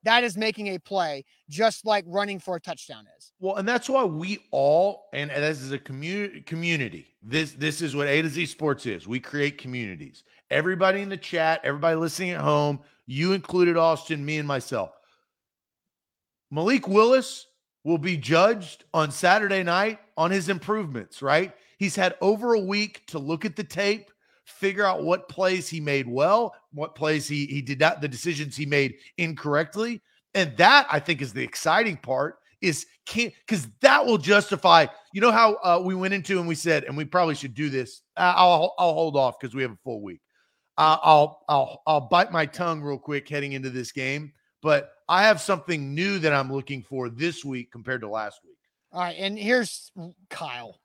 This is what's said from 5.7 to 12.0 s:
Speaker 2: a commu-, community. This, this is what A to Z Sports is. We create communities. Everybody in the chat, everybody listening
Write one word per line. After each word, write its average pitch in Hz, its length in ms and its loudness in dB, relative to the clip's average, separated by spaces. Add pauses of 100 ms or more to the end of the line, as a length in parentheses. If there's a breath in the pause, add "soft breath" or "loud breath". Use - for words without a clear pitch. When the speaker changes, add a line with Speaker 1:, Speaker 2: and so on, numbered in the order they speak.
Speaker 2:
a 139 80 -6
commu-, 170 680 -8
community. 156 640 -6 (160)
This, 147 300 -4
this 151 280 -4
is 147 140 -6
what 143 140 -2
A 143 120 2
to 160 80 -2
Z 151 180 -4
Sports - 380 -4
is. 98 220 -8
We 123 140 -6
create 143 380 -4
communities. 101 680 -12 (260 soft breath)
Everybody 185 520 0
in 196 60 -8
the 196 80 -8
chat, 160 460 -2
everybody 147 320 0
listening 165 360 -2